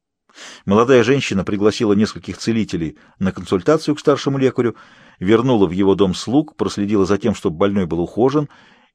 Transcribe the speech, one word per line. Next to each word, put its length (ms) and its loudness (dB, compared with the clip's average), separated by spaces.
Молодая 380 4
женщина 400 0
пригласила 500 0
нескольких 440 -2
целителей 600 -4
на 120 -2
консультацию 640 0
к 40 -14
старшему 380 0
лекарю, 380 0
вернула 480 2
в 40 -2
его 240 2
дом 200 0
слуг, 400 -2
проследила 500 -2
за 120 0
тем, 180 -2
чтобы 220 -4
больной 280 0
был 140 -6
ухожен, 500 -2